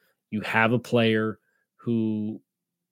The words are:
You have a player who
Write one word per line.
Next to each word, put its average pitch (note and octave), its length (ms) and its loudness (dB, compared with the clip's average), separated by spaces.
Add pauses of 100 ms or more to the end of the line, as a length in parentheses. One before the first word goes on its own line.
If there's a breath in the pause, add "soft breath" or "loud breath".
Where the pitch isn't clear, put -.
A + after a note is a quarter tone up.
(320)
You G#2 80 -4
have A2+ 320 2
a B2 80 4
player A2 580 0 (380)
who A2 640 -4 (500)